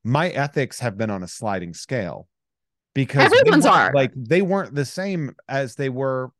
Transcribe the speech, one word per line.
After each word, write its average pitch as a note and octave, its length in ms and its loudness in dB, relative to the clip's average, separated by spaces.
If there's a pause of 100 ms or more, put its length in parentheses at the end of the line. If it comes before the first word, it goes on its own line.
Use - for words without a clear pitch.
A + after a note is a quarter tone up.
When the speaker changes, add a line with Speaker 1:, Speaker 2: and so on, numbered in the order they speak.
Speaker 1:
my D3 260 -4
ethics C#3+ 500 -6
have G#2+ 180 -8
been A2 120 -6
on F#2+ 140 -8
a F2+ 40 -12
sliding F#2 460 -10
scale F2+ 540 -10 (680)
because C#3 420 4
they A4+ 140 6
Speaker 2:
Everyone's D4 120 6
Speaker 1:
weren't, G#3+ 100 6
Speaker 2:
are. G#2 200 4
Speaker 1:
like, C3+ 220 2
they C3+ 260 0
weren't F3+ 340 -2
the C#3+ 100 -2
same F#3 500 -6 (120)
as C3+ 280 -6
they C3+ 140 -4
were C3 500 -4